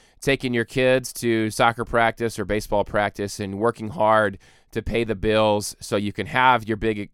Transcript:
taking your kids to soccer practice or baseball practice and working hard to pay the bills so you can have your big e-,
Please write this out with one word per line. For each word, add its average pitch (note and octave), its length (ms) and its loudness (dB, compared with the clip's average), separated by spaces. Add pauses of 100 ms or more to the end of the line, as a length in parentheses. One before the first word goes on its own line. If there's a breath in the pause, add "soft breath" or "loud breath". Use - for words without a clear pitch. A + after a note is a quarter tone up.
(220 soft breath)
taking C3+ 320 0
your A#2 120 0
kids B2+ 460 2
to A2 380 0
soccer A#2 340 2
practice A2+ 560 0
or G2 60 -6
baseball G#2 400 -2
practice G2+ 560 -4
and G2 180 -6
working A2 300 -2
hard G#2+ 480 2 (340 soft breath)
to A2+ 100 -4
pay A2+ 220 -2
the A2 120 -4
bills G#2+ 640 0
so - 160 -4
you G2+ 160 -4
can G2 140 -6
have B2+ 380 4
your A2 120 -2
big A2 200 -2
e-, G2+ 160 -8